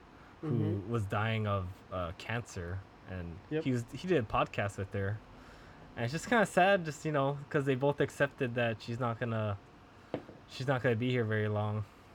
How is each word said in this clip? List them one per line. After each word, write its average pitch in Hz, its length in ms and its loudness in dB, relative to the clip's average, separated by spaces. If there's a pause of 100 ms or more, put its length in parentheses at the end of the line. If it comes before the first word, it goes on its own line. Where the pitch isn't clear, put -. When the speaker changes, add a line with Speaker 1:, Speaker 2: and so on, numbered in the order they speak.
(400)
Speaker 1:
who 160 80 -6
Speaker 2:
Mm-hmm. 104 440 0
Speaker 1:
was 113 120 0
dying 110 420 0
of, 98 200 0 (260)
uh, 90 260 -4
cancer, 98 640 -6 (300)
and 87 260 -8 (140)
Speaker 2:
Yep. 156 140 -2
Speaker 1:
he 139 80 0
was, 120 120 0 (100)
he 156 140 -8
did 175 100 6
a 117 80 0
podcast 123 500 0
with 95 160 -6
her, 101 260 -2 (800)
and 117 80 -2
it's 120 80 -2
just 165 160 -4
kinda 226 180 6
sad, 185 380 6
just, 156 200 -8
you 156 80 -2
know, 143 260 2 (100)
'cause 147 160 2
they 139 100 4
both 143 260 2
accepted 139 560 0
that 117 260 0
she's 117 180 -6
not 117 200 0
gonna, 110 360 0 (920)
she's - 180 -8
not 131 160 2
gonna 120 140 4
be 123 140 2
here 123 140 2
very 107 240 2
long. 107 360 0 (300)